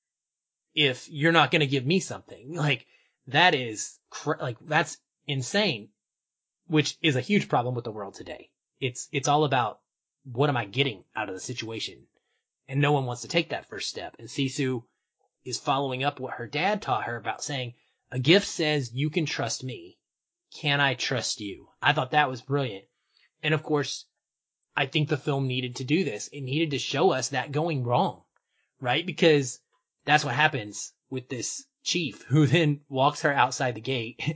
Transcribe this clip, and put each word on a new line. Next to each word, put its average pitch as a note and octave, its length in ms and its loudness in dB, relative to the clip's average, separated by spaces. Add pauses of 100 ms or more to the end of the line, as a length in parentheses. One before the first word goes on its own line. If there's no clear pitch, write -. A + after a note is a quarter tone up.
(760)
if C#3 320 2
you're D#3+ 240 2
not D#3 200 6
gonna D#3 160 4
give C3 180 0
me F3 160 2
something?" A#2+ 540 -10
Like, D3 320 -2 (400)
that D#3+ 280 6
is A#2 440 -6 (100)
cr-, - 320 -4
like, B2 220 -6
that's D3+ 340 0 (300)
insane, C3+ 640 -2 (800)
which D#3 340 2
is D3+ 140 2
a B2+ 40 0
huge G3+ 300 0
problem B2 240 0
with A#2+ 100 -6
the A2 80 -8
world G2+ 220 -10
today. - 340 -16 (320)
It's, B2 320 -6
it's D3 160 -2
all D3+ 160 4
about, B2 380 0 (420)
"What C3 240 0
am C3+ 80 0
I A#2 80 -2
getting G#2+ 400 -2 (100)
out G#2+ 140 -4
of F#2+ 60 -8
the - 80 -10
situation?" A2 640 -10 (600)
And C3+ 140 0
no C#3+ 120 4
one C#3 120 2
wants A#2+ 160 -6
to A2+ 80 -12
take E3+ 220 0
that - 180 -6
first - 220 -8
step. - 280 -10
And A2+ 120 -14
Sisu C3 540 -2 (600)
is B2 160 -8
following C3+ 420 -2
up C#3 160 -2
what B2+ 180 -8
her A#2+ 100 -8
dad F#3+ 340 0
taught A#2 240 -2
her A#2 140 -4
about G#2+ 260 -6
saying, B2+ 300 -6 (360)
"A B2+ 80 -4
gift D#3+ 280 6
says, D3 480 -2
'You C#3+ 160 -2
can D#3+ 160 0
trust - 360 -6
me.'" G#2 360 -12 (600)
"Can C#3+ 200 0
I C3+ 140 2
trust - 460 -4
you?" G2+ 280 -12 (140)
I C#3+ 100 4
thought C#3 200 -2
that D3+ 180 4
was B2+ 100 -8
brilliant. C3 460 -4 (560)
And D3+ 100 0
of D3+ 100 0
course, - 440 -2 (680)
I C#3 120 0
think D3+ 220 0
the D3+ 80 0
film C#3 300 -2
needed B2+ 300 -4
to C3 80 -6
do D#3 200 2
this. G#2+ 240 -6
It C#3+ 120 -14
needed C#3+ 300 -2
to C#3 80 -2
show C#3+ 340 0
us C3 160 -2
that C3+ 240 -4
going D3 320 -2
wrong, A#2+ 380 0 (580)
right? C3+ 240 0
Because D3+ 560 4 (440)
that's D3 200 4
what B2+ 100 -4
happens B2+ 580 0 (180)
with B2+ 180 -6
this - 360 -8 (180)
chief E3+ 400 -2
who D3 240 6
<laughs> B2+ 80 4
then D3+ 340 4
walks C#3 340 2
her D3 100 4
outside C3 420 2
the A2+ 60 -10
gate, A#2+ 420 -4 (140)